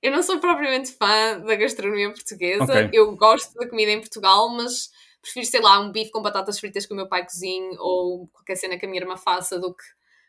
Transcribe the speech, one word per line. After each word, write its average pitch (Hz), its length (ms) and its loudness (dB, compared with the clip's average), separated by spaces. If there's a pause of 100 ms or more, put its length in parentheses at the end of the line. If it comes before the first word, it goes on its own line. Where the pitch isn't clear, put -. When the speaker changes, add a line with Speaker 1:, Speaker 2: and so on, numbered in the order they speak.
Speaker 1:
eu 269 100 2
não 320 120 2
sou 370 160 0
propriamente 285 540 0
fã 214 460 0
da 214 160 -2
gastronomia 208 560 -2
portuguesa. 185 520 -4
Speaker 2:
Ok. 220 280 2
Speaker 1:
Eu 208 240 6
gosto 214 380 4
da 240 160 -8
comida 214 220 0
em 214 80 0
Portugal, 208 500 4
mas 240 400 -6 (320)
prefiro, 247 240 -8
sei 240 160 2
lá, 202 180 8
um 202 120 -4
bife 214 180 -6
com 220 140 -6
batatas 202 360 -4
fritas 202 280 -8
que - 60 -10
o - 20 -8
meu 190 120 -6
pai 180 160 -2
cozinhe 185 540 -6
ou 180 520 -4
qualquer - 260 -10
cena 185 240 -6
que 208 60 -6
a 196 40 -8
minha 185 120 -6
irmã 185 140 -8
faça 180 440 -2
do 180 160 -6
que - 80 -20 (460)